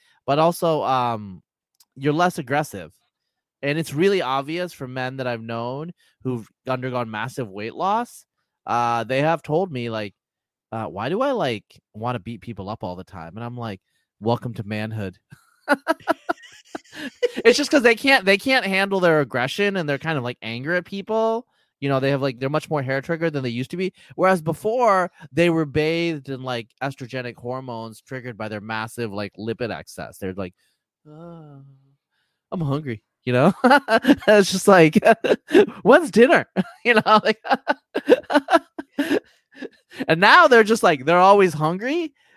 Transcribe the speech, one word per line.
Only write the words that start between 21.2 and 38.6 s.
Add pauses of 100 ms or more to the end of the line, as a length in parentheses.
You
know,
they
have,
like,
they're
much
more
hair
triggered
than
they
used
to
be. (220)
Whereas
before, (220)
they
were
bathed
in,
like, (120)
estrogenic
hormones
triggered
by
their
massive,
like,
lipid
excess.
They're
like, (540)
"Uh, (920)
I'm
hungry," (200)
you
know? (100)
<laughs> (640)
It's
just
like, (440)
<laughs>
"When's
dinner?" (100)
<laughs>
You
know,
like, (1600)